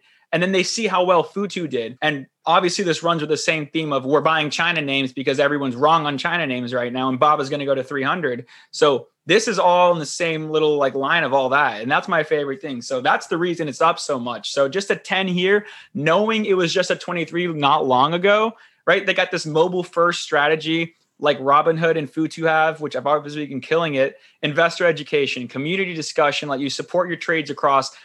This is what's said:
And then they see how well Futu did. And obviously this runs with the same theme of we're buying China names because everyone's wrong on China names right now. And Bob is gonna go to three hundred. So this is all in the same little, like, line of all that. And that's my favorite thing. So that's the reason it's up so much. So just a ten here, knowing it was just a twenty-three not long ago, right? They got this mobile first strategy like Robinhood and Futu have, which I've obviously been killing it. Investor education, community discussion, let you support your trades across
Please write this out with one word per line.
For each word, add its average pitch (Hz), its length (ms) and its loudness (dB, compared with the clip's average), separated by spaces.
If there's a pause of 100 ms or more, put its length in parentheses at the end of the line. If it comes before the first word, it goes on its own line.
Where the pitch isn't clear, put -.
(300)
And 165 120 0
then 185 100 0
they 185 100 2
see 214 260 -2
how 180 160 2
well 175 200 4
Futu 185 420 -6
did. 123 360 -6
And 147 240 -2 (180)
obviously 180 400 2
this 165 180 -2
runs 165 200 0
with 151 80 -2
the 147 80 2
same 156 280 -2
theme 151 280 -4
of 127 100 -2
we're 143 160 2
buying 156 300 2
China 165 320 0
names 135 280 -2
because 135 300 -2
everyone's 139 340 0
wrong 151 300 4
on 143 140 -2
China 170 280 -2
names 123 280 -6
right 120 180 -2
now. 131 160 -2
And 127 100 -2
Bob 147 220 4
is 135 80 -4
gonna 143 160 -4
go 139 100 2
to 135 80 -4
three 139 200 -6
hundred. 139 420 -2 (280)
So 143 360 2 (160)
this 202 240 2
is 185 100 -2
all 180 340 6
in 170 60 0
the 143 80 -6
same 156 420 -4
little, 151 300 2
like, 135 160 0
line 147 280 0
of 131 120 0
all 131 160 2
that. 131 320 2
And 123 80 -4
that's 165 180 0
my 165 140 0
favorite 143 400 -2
thing. 131 180 -10
So 123 220 -6
that's - 240 0
the 185 100 -4
reason 165 320 -2
it's 131 140 -4
up 170 160 2
so 139 200 -4
much. 120 340 -8
So 139 180 2
just 196 200 -4
a 190 60 0
ten 190 320 -4
here, 190 380 0 (260)
knowing 202 540 0
it 196 120 2
was 170 160 0
just 185 160 0
a 175 60 0
twenty-three 175 500 -4
not 151 400 2
long 131 260 4
ago, 208 420 2 (320)
right? 190 200 2
They 185 80 2
got 185 160 0
this 165 160 -4
mobile 170 360 2
first 170 400 0
strategy 160 720 0 (260)
like 139 200 2
Robinhood 160 580 2
and 139 120 -6
Futu 160 360 -4
have, 156 340 2
which 147 140 -8
I've 127 120 -4
obviously 147 380 -2
been 135 160 -8
killing 156 360 -2
it. 135 220 0 (240)
Investor 165 440 2
education, 143 600 -2
community 180 440 -4
discussion, 147 560 -2
let 135 120 -4
you 139 100 -4
support 180 380 -4
your 165 80 -4
trades 160 340 -4
across 139 400 0 (140)